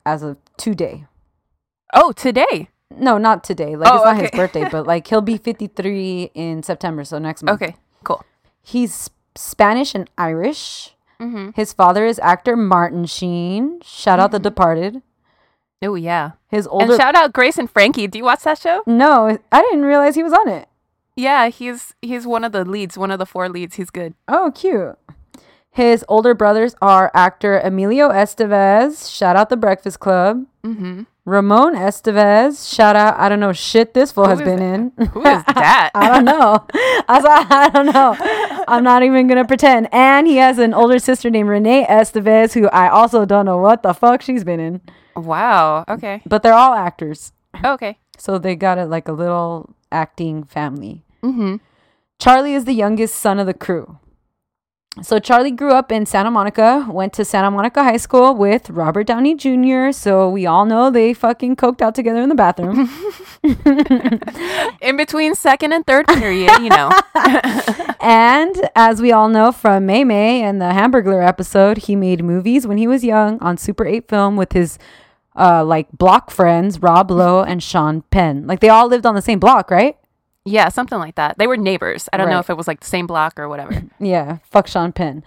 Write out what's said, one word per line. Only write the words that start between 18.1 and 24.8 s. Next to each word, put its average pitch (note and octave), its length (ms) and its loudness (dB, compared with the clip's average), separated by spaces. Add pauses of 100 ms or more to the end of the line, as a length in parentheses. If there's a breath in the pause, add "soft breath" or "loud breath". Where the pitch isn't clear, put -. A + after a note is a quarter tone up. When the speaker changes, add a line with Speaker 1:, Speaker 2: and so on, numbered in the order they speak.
Speaker 2:
you A3+ 80 -10
watch B3+ 180 0
that D#4 160 -2
show? F4+ 260 -4
Speaker 1:
No, A#3 520 2 (140)
I C4+ 100 6
didn't F4 240 0
realize C#4+ 300 2
he D#4+ 80 -2
was D#4+ 100 -2
on G4+ 160 2
it. E3 180 -8 (480)
Speaker 2:
Yeah, C4 320 0
he's, A#3+ 540 -12
he's A#3+ 260 -10
one A#3 160 -4
of A#3 80 -8
the G3 140 -6
leads, G3 320 -10
one F#3+ 140 -6
of F#3+ 80 -6
the F#3+ 60 -8
four F#3 220 -8
leads. F3 280 -12
He's F#3 140 -12
good. E3+ 240 -14 (140)
Speaker 1:
Oh, D#4+ 260 -2
cute. G#3+ 440 -6 (760 soft breath)